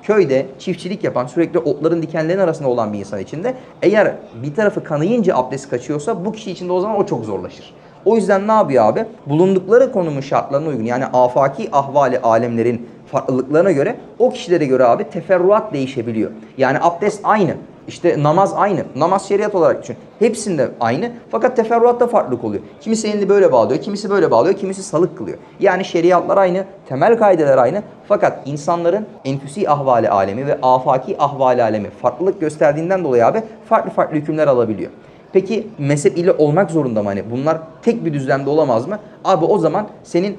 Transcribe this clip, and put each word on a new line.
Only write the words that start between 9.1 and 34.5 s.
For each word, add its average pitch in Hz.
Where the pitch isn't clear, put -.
Bulundukları 185
konumun 160
şartlarına 139
uygun 123
yani 123
afaki 139
ahvali 135
alemlerin 117
farklılıklarına 139
göre 151
o 247
kişilere 170
göre 127
abi 127
teferruat 190
değişebiliyor. 117
Yani 131
abdest 175
aynı, 175
işte 165
namaz 160
aynı, 180
namaz 175
şeriat 208
olarak 165
düşün. -
Hepsinde 196
aynı 135
fakat 254
teferruatta 240
farklılık 147
oluyor. 104
Kimisi 220
elini 208
böyle 190
bağlıyor, 120
kimisi 202
böyle 180
bağlıyor, 135
kimisi 190
salık 175
kılıyor. 87
Yani 185
şeriatlar 175
aynı, 190
temel 180
kaideler 160
aynı 127
fakat 196
insanların 170
enfüsi 143
ahvali 127
alemi 101
ve 151
afaki -
ahvali 131
alemi 110
farklılık 165
gösterdiğinden 160
dolayı 120
abi 208
farklı 220
farklı 170
hükümler 156
alabiliyor. 113